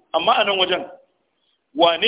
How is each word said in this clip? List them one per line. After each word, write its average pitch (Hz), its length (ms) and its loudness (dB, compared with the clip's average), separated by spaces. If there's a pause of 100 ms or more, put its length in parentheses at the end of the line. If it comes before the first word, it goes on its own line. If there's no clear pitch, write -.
(140)
amma 175 240 0
a 226 80 0
nan 196 140 -2
wajen 180 260 -2 (880)
wane 165 320 2